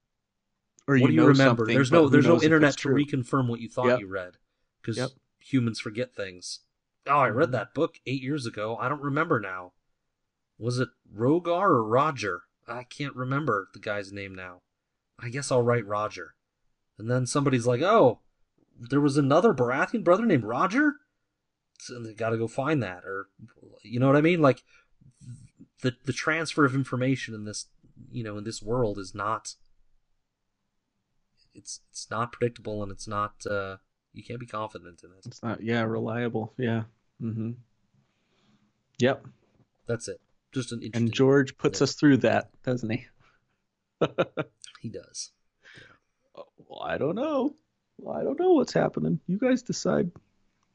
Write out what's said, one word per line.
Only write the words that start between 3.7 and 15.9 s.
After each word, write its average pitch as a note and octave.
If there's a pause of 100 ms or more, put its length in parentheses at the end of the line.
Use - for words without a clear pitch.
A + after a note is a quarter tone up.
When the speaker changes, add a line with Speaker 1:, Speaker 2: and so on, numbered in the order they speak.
Speaker 1:
Yep. B2
Speaker 2:
you G2
read, F#2 (460)
'cause A2+
Speaker 1:
Yep. B2+ (280)
Speaker 2:
humans A#2
forget A2+
things. F#2 (440)
Oh, C#3
I B2+
read B2
Speaker 1:
Mm-hmm. B2
Speaker 2:
that G#2
book D3+
eight C3
years C3+
ago. G#2+
I A#2+
don't C#3+
remember C#3+
now. F#2 (840)
Was B2
it B2 (240)
Rogar E3+
or B2
Roger? A2 (240)
I A#2+
can't -
remember B2+
the G#2+
guy's G2+
name G2
now. F#2 (580)
I A#2+
guess C3+
I'll B2+
write A#2+
Roger. G#2 (640)